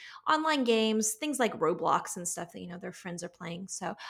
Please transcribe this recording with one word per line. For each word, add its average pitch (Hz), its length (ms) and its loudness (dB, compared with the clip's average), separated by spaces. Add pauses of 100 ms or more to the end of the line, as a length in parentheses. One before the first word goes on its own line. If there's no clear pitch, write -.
(280)
online 302 360 4
games, 220 480 4
things 302 260 -4
like 240 220 2
Roblox 165 560 2
and 175 100 -6
stuff 170 240 -6
that, 185 100 -14
you 185 60 -12
know, 175 120 -10
their 185 120 -10
friends 175 320 -10
are 175 60 -8
playing. 175 400 -10
So 185 260 -6 (160)